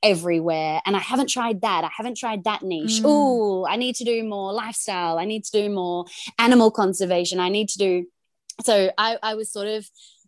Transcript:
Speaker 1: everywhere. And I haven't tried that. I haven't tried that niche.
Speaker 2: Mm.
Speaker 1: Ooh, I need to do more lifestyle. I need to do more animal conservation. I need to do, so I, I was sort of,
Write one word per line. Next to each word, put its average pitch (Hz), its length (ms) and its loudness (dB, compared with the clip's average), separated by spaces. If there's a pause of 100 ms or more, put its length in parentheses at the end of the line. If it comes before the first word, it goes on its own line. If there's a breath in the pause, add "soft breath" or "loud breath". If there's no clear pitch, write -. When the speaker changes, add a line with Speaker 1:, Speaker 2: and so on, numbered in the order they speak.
Speaker 1:
everywhere. 165 840 0
And 196 100 2
I 185 40 0
haven't 254 280 -2
tried 233 340 -2
that. 185 220 0
I 156 100 -4
haven't 226 220 -8
tried 214 280 -6
that 214 180 -2
niche. 190 400 -2
Speaker 2:
Mm. 247 40 4
Speaker 1:
Ooh, 240 600 4
I 165 100 -2
need 247 200 -2
to 247 80 -8
do 226 200 0
more 202 300 -4
lifestyle. 190 640 -4
I 175 80 -2
need 214 180 -4
to - 80 -10
do 208 180 2
more 175 360 -2 (320 loud breath)
animal 233 320 8
conservation. 180 720 0
I 180 100 0
need 208 200 0
to - 80 -6
do, 180 280 2 (560)
so 202 340 4
I, 226 260 0
I 214 120 -2
was 214 180 -6
sort 202 160 -6
of, 214 180 -6 (420 soft breath)